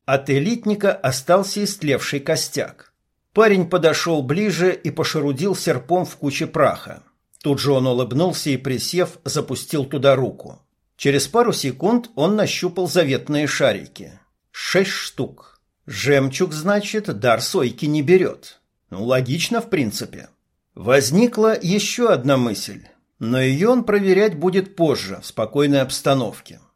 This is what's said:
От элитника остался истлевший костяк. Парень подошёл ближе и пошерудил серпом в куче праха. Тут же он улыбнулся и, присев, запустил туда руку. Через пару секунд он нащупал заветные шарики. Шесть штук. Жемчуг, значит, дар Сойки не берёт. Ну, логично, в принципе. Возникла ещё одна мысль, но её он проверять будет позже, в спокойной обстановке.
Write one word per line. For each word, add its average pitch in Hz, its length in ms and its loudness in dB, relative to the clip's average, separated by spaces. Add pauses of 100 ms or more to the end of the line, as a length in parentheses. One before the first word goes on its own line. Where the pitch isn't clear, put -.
От 139 260 0
элитника 202 600 0
остался 185 720 0
истлевший 143 560 -2
костяк. - 760 -6 (380)
Парень 202 380 4
подошёл 165 540 2
ближе 170 500 0
и - 160 -6
пошерудил 147 680 -2
серпом 175 480 0
в - 120 -8
куче 147 320 -4
праха. 92 560 0 (400)
Тут 139 160 0
же 135 140 0
он 131 120 2
улыбнулся 127 640 0
и, 131 80 0
присев, 135 680 -4
запустил 135 600 -4
туда 139 300 2
руку. - 440 -6 (380)
Через 139 300 2
пару 233 260 2
секунд 208 640 -2
он 170 200 2
нащупал 180 520 -2
заветные 147 580 0
шарики. 98 720 -4 (320)
Шесть - 380 0
штук. - 600 -10 (420)
Жемчуг, 135 640 0
значит, 202 680 -2
дар 117 220 2
Сойки 131 440 -2
не 151 180 0
берёт. 170 560 2 (320)
Ну, 95 140 -8
логично, 131 540 0
в 226 120 -6
принципе. 123 580 -4 (460)
Возникла 190 840 2
ещё 208 500 0
одна 135 280 2
мысль, 107 460 -4 (340)
но 123 240 -2
её 139 300 2
он 247 120 2
проверять 202 540 2
будет 185 380 -2
позже, 98 440 0
в - 60 -20
спокойной 143 560 2
обстановке. 131 800 -2 (160)